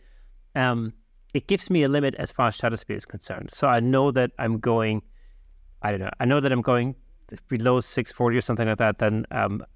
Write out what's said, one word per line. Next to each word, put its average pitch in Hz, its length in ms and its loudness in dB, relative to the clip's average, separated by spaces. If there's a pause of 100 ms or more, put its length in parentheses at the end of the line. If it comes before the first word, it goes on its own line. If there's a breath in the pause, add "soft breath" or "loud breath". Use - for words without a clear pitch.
(540)
um, 117 380 0 (400)
it 143 140 -2
gives - 240 -2
me 175 120 4
a 135 60 4
limit 143 280 2
as - 140 -6
far 123 180 0
as 107 80 -2
shutter 113 200 -2
speed - 200 -8
is - 80 -12
concerned. - 480 -12
So - 160 0
I 120 120 4
know 135 300 4
that 123 280 0
I'm 113 200 -2
going, 110 440 0 (800)
I 104 80 -2
don't 98 100 -2
know, 95 100 -6 (100)
I 127 40 0
know 139 160 4
that 135 120 2
I'm 123 100 0
going 127 320 0 (540)
below 123 320 2
six - 320 -4
forty 120 240 0
or 123 40 4
something 113 280 0
like 107 100 0
that, 107 200 2
then, 110 320 0
um, 107 340 -2 (120)